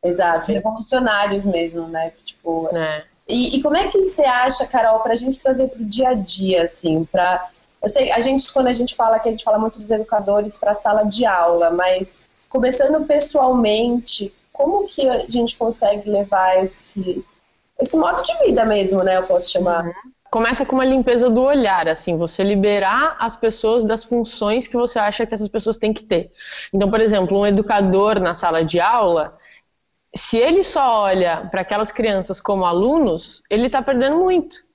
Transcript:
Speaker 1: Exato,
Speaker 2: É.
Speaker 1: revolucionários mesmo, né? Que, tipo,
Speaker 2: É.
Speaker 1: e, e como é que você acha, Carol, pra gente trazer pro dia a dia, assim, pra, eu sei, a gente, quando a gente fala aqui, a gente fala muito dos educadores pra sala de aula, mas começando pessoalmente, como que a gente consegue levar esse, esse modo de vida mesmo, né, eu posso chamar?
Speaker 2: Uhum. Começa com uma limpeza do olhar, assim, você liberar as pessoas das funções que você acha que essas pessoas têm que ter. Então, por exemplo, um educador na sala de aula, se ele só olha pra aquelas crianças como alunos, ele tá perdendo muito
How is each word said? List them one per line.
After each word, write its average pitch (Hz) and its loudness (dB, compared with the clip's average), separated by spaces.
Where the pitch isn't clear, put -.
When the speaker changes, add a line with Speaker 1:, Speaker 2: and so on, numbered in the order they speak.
Speaker 1:
Exato, 175 0
Speaker 2:
É. 202 0
Speaker 1:
revolucionários 208 -2
mesmo, 170 -4
né? 165 -6
Que, - -20
tipo, 165 -6
Speaker 2:
É. 156 -4
Speaker 1:
e, 247 -2
e 269 -4
como 302 0
é 392 0
que 392 0
você 370 2
acha, 254 2
Carol, 226 2
pra 226 0
gente 254 -4
trazer 262 0
pro 233 -8
dia 226 0
a 254 2
dia, 190 0
assim, 165 -2
pra, 180 -2
eu 214 -2
sei, 262 0
a - 2
gente, 269 0
quando 262 2
a 247 2
gente 247 -2
fala 226 2
aqui, 220 0
a 226 -2
gente 220 -10
fala 214 2
muito 220 -2
dos 208 -8
educadores 208 0
pra 208 -2
sala 214 0
de 214 0
aula, 170 2
mas 185 -2
começando 269 2
pessoalmente, 240 2
como 392 0
que 277 -2
a - -2
gente 233 -2
consegue 208 0
levar 196 2
esse, 190 -6
esse - -2
modo 330 0
de 605 -2
vida 240 2
mesmo, 196 0
né, 185 2
eu 185 -2
posso 180 0
chamar? 175 0
Speaker 2:
Uhum. 170 -8
Começa 240 -2
com - -4
uma 262 2
limpeza 254 2
do 226 2
olhar, 226 2
assim, 165 -2
você 165 -4
liberar 208 0
as 226 -4
pessoas 226 0
das 226 -2
funções 226 -2
que - -6
você 240 0
acha 208 0
que 220 -8
essas 208 -4
pessoas 220 -4
têm 214 0
que - -12
ter. 175 -2
Então, 196 2
por 220 2
exemplo, 196 2
um 202 2
educador 202 2
na 175 0
sala 165 0
de 165 0
aula, 185 0
se - -4
ele 330 4
só 247 2
olha 185 0
pra 190 -4
aquelas 208 -4
crianças 196 -2
como 190 0
alunos, 196 0
ele 226 0
tá 262 0
perdendo 269 0
muito 370 0